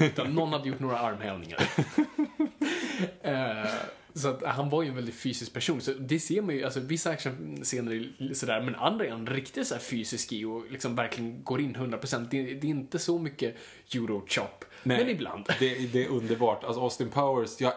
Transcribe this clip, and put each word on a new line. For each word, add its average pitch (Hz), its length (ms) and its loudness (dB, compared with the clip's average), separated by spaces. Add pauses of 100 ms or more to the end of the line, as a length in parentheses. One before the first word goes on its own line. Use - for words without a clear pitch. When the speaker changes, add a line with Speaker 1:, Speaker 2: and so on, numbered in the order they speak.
Speaker 1:
<laughs> 156 80 8
Speaker 2:
utan 135 260 0
någon 160 180 2
hade 139 160 -2
gjort 131 120 -2
några 127 180 0
armhävningar. 101 760 0
<laughs> - 40 0 (1400)
Eh, 127 420 0 (500)
så 139 140 0
att 127 160 0
han 139 260 2
var 156 120 4
ju 156 60 0
en 131 60 -2
väldigt 120 200 -4
fysisk - 380 -4
person. 123 280 0
Så 135 120 2
det 135 280 0
ser 185 220 2
man 175 120 0
ju, 139 100 0
alltså, 131 160 -2
vissa 143 300 0
actionscener 131 840 -2
är 113 160 -2 (100)
li-, 131 160 -4
sådär, 117 280 2
men 123 120 -2
andra 196 320 2
är 120 40 -2
han 113 160 -6
riktigt 135 400 -2
så - 80 -2
här 117 60 -4
fysisk 113 520 -2
i 107 120 -2
och 113 260 -6
liksom 131 260 -4
verkligen 120 480 -2
går 127 160 2
in 135 140 0
hundra 117 240 -2
procent. 120 320 -2
Det, 135 120 2
det 135 240 -4
är 151 40 2
inte 143 280 -2
så 170 200 2
mycket 135 380 -2 (380)
Euro 110 340 0
chop, - 360 -2 (180)
Speaker 1:
Nej, 127 160 4
Speaker 2:
men 247 100 6
ibland. 202 360 -2 (140)
Speaker 1:
det, 127 340 2
det 123 120 4
är 135 40 -2
underbart. 113 560 2
Alltså, 117 180 -2
Austin 120 280 0
Powers, 131 500 2
jag, 127 160 6